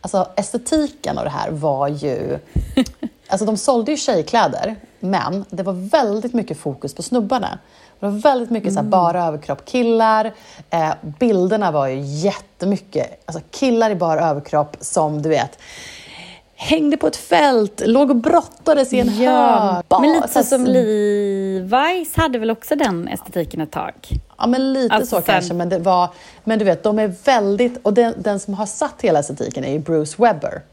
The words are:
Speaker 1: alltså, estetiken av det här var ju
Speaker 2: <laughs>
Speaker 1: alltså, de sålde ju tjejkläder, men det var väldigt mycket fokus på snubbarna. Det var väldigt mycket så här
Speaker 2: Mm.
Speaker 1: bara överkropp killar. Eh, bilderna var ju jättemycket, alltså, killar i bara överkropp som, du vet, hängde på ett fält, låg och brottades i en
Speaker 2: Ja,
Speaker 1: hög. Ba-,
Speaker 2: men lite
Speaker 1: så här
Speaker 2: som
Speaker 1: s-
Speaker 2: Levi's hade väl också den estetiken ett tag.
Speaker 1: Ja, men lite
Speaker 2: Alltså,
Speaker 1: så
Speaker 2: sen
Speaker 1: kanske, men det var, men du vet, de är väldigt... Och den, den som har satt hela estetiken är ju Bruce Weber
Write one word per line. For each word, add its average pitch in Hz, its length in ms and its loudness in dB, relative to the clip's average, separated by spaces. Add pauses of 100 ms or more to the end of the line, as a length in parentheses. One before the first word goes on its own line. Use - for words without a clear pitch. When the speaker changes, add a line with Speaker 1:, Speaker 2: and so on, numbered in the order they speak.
Speaker 1:
alltså, - 360 -2
estetiken 240 800 -2
av - 60 -4
det 147 60 -4
här 139 200 -4
var 143 380 0
ju 147 500 -4 (440)
Speaker 2:
<laughs> - 460 -8
Speaker 1:
alltså, 202 180 0
de 214 100 0
sålde 233 340 0
ju 302 60 0
tjejkläder, 208 800 0 (240)
men 190 500 -2
det 190 120 -8
var 190 100 -4 (180)
väldigt 240 440 0
mycket - 240 -4
fokus 143 360 -8
på - 80 -12
snubbarna. 240 560 -2 (420)
Det 196 60 -4
var 202 120 -2
väldigt 247 320 2
mycket 202 220 0
så - 60 -2
här - 20 0
Speaker 2:
Mm. 214 100 -2
Speaker 1:
bara 175 340 4
överkropp 151 400 -4
killar. 226 680 2 (380)
Eh, 160 200 0 (100)
bilderna 190 720 0
var 147 160 0
ju 135 140 -4
jättemycket, 156 1300 -4
alltså, 160 240 -10
killar 226 400 2
i 208 40 -2
bara 165 260 0 (100)
överkropp 147 500 -2
som, 151 420 -2
du 156 60 -2
vet, 147 300 -2 (960)
hängde 302 420 0
på - 100 -2
ett - 100 -2
fält, 254 680 2
låg 254 240 4
och 262 60 4
brottades 294 760 2
i 247 80 2
en 220 220 0
Speaker 2:
Ja, 254 80 4 (420)
Speaker 1:
hög. 175 160 -4
Ba-, 185 120 4
Speaker 2:
men 294 120 6
lite 320 160 2
Speaker 1:
så - 100 0
här 262 80 4
Speaker 2:
som 254 160 2
Speaker 1:
s- 247 60 2
Speaker 2:
Levi's 208 1500 0
hade 269 180 0
väl 220 120 -2
också 226 260 -2
den 190 320 0
estetiken - 520 -6
ett 151 120 -6
tag. - 220 -6 (440)
Speaker 1:
Ja, - 80 -2
men 269 260 0
lite 247 220 0
Speaker 2:
Alltså, 220 220 0
Speaker 1:
så 170 60 0
Speaker 2:
sen 208 120 2
Speaker 1:
kanske, 175 200 0
men 175 140 -2
det 180 100 0
var, 180 300 2 (360)
men 220 140 0
du 208 60 0
vet, 175 180 2
de 214 160 0
är 208 160 0 (100)
väldigt... 240 640 2
Och 208 80 2
den, 233 240 4
den 202 220 -2
som 196 140 -8
har 208 120 -4
satt 294 340 -6
hela 170 180 2
estetiken 131 460 -4
är 135 80 -4
ju 151 60 -2
Bruce 151 440 -2
Weber 202 400 0 (100)